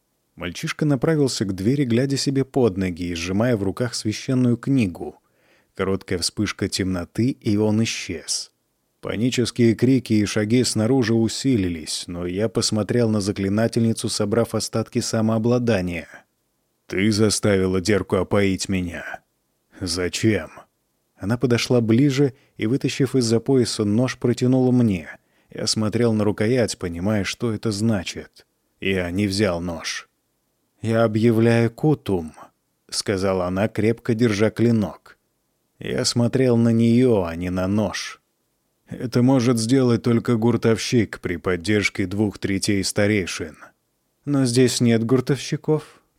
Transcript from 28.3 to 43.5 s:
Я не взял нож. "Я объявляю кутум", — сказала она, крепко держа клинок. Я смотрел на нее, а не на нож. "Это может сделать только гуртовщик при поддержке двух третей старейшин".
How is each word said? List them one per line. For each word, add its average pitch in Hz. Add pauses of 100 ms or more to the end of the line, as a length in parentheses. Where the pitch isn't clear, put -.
Я 92
не 101
взял 95
нож. 85 (720)
"Я 113
объявляю 113
кутум", — 101 (560)
сказала 95
она, 95
крепко 113
держа 110
клинок. 110 (600)
Я 127
смотрел 120
на 117
нее, 117
а 82
не 90
на 92
нож. 101 (680)
"Это 123
может 127
сделать 120
только 120
гуртовщик 113
при 90
поддержке 95
двух 98
третей 98
старейшин". 101 (680)